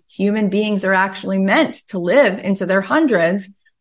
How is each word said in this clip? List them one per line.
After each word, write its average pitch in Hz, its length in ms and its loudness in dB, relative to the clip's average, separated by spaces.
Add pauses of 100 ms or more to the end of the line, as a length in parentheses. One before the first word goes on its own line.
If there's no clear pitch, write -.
human 208 400 -2
beings 202 380 -2
are 190 80 0
actually 190 460 -2
meant 247 480 0
to 190 120 -6
live 202 400 2
into 196 260 -4
their 185 160 0
hundreds 196 680 0 (320)